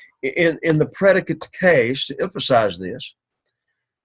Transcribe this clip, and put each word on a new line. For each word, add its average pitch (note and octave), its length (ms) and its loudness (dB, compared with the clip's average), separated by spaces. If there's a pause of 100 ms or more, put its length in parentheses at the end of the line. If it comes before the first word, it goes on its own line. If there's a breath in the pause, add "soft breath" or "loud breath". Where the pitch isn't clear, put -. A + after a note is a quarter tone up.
(220 loud breath)
in, D#3+ 400 0
in D#3+ 160 2
the D3+ 100 2
predicate F3+ 600 0 (120)
case C#3 480 2
to - 140 -10
emphasize A2+ 560 0
this. F#2 380 -10 (880)